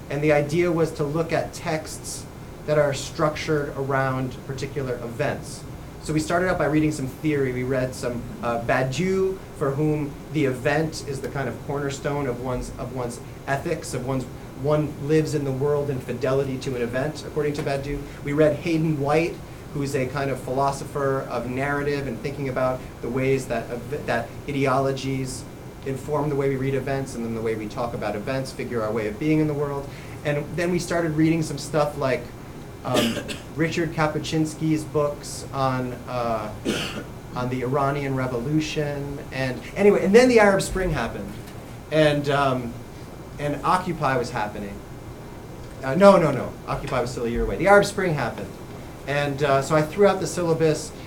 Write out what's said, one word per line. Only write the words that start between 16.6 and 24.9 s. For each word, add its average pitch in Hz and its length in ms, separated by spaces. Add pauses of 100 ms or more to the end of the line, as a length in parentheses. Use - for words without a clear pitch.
an 120 60
event, 131 440
according 147 280
to 151 100
Badiou. 143 360 (220)
We 143 120
read 151 240
Hayden 160 420
White, 156 340 (400)
who's 139 220
a 127 100
kind 139 240
of 127 80
philosopher 135 840
of 123 280
narrative 143 560
and 120 140
thinking 139 280
about 131 300 (240)
the 120 60
ways 131 400
that 117 200
ev-, 120 380
that 117 220 (200)
ideologies 135 960 (440)